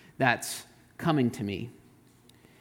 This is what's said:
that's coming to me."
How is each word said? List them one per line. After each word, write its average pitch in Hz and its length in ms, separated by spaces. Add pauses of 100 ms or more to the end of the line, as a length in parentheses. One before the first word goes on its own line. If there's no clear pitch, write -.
(180)
that's - 480 (320)
coming 143 340
to 117 120
me." 101 260 (920)